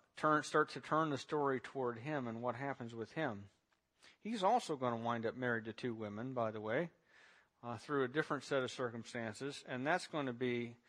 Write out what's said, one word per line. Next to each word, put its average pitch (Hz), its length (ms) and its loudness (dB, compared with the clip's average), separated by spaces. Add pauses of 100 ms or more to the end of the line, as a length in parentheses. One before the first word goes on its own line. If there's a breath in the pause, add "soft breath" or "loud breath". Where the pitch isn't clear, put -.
(180)
turn, 151 260 6
start 151 260 4
to 143 100 -8
turn 156 300 4
the 139 80 2
story 139 420 2
toward 120 400 -2
him 135 280 -2
and 113 140 -4
what 120 140 0
happens 127 380 -4
with 113 200 -6
him. 113 320 -2 (800 soft breath)
He's 208 200 -2
also 208 320 4
gonna 123 220 2
wind 117 280 0
up 113 100 0
married 120 300 0
to 110 80 -4
two 123 200 -2
women, 110 400 -4
by 113 180 2
the 107 100 -6
way. 127 280 0 (760 soft breath)
Uh, 120 120 -4
through 143 260 0
a 123 40 4
different 147 360 0
set 135 200 2
of 120 80 -2
circumstances, 120 960 -6
and 131 180 -2
that's 175 220 2
going 147 180 -2
to 123 80 -2
be 120 420 -2 (140 soft breath)